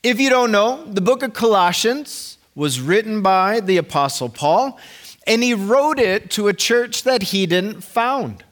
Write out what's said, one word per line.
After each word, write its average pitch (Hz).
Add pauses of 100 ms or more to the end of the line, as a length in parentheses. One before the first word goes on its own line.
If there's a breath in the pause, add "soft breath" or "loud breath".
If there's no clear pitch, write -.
if 233
you 269
don't 247
know, 226
the 196
book 247
of 247
Colossians 220 (180)
was 139
written 214
by 190
the 190
Apostle 139
Paul, 175 (520 loud breath)
and 226
he 247
wrote 269
it 202
to 208
a 202
church 240
that 254
he 190
didn't 185
found. 233